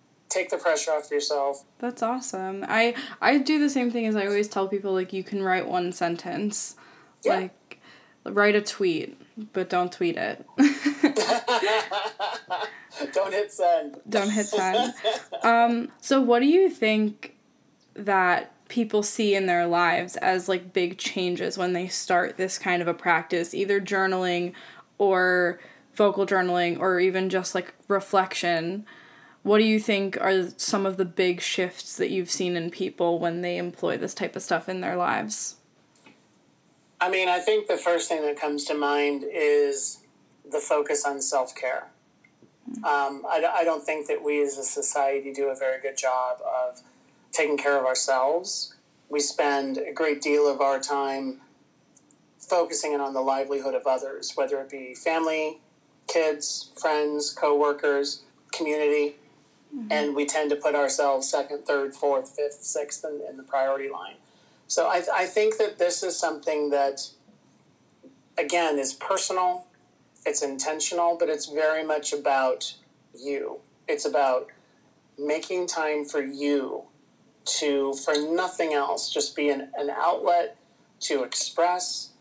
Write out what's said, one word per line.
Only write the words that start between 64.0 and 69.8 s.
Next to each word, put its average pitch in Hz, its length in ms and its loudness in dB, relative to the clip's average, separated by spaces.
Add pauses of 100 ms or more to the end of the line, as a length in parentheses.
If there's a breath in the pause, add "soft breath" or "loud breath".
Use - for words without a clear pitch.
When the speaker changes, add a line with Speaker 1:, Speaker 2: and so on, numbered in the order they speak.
Speaker 1:
So - 180 2
I, 175 160 2 (100)
I 185 140 2
think 214 320 2
that 208 220 0
this 175 240 0
is 175 120 -4
something 151 540 -2
that, 139 380 0 (1300)
again, 156 400 2
is 135 160 -2
personal, 180 720 -2 (580)